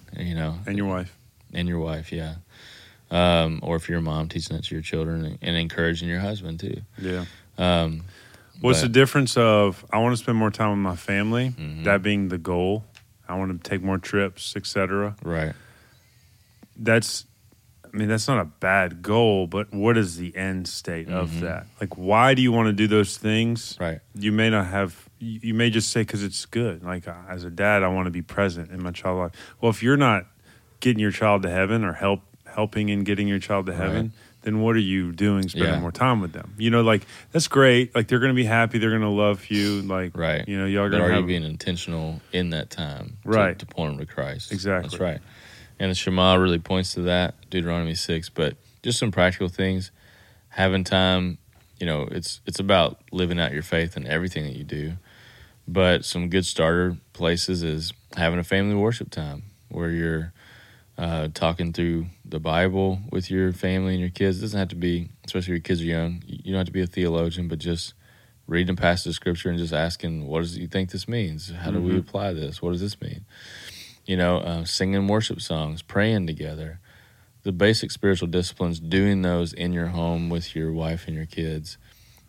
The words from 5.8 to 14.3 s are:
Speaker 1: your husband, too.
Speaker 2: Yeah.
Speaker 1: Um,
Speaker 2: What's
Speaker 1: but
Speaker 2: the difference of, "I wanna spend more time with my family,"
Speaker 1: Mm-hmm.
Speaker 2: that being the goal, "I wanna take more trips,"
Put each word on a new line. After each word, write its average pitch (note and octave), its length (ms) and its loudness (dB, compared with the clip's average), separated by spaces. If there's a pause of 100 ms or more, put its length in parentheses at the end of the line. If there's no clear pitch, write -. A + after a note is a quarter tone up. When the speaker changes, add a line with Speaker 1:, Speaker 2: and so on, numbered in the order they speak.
Speaker 1:
your F2 100 -2
husband, F#2+ 400 -6
too. G2 220 -6 (160)
Speaker 2:
Yeah. F2+ 260 -4 (340)
Speaker 1:
Um, E2+ 460 2 (580)
Speaker 2:
What's B2+ 200 4
Speaker 1:
but C3+ 60 2
Speaker 2:
the A2+ 60 0
difference C3 420 6
of, G#2 560 4
"I G2+ 60 2
wanna A#2+ 180 4
spend A#2 220 0
more A2 140 2
time G#2+ 180 0
with G2+ 100 0
my F#2+ 160 0
family," G#2+ 540 0
Speaker 1:
Mm-hmm. D#2 340 -8
Speaker 2:
that G2 200 2
being G2+ 260 2
the F2+ 80 -4
goal, F#2 480 0 (420)
"I F2+ 80 -6
wanna F#2+ 220 -4
take F#2 240 -4
more F#2+ 160 0
trips," F#2+ 580 -2